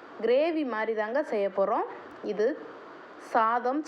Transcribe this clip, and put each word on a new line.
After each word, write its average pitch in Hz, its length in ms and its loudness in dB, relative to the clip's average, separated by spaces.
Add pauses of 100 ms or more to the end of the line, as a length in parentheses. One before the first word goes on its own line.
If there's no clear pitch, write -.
(240)
கிரேவி 302 480 4
மாதிரி 220 280 0
தாங்க 220 200 0 (120)
செய்ய 202 160 2 (100)
போறோம். 214 260 4 (480)
இது 208 140 2 (840)
சாதம், 240 560 2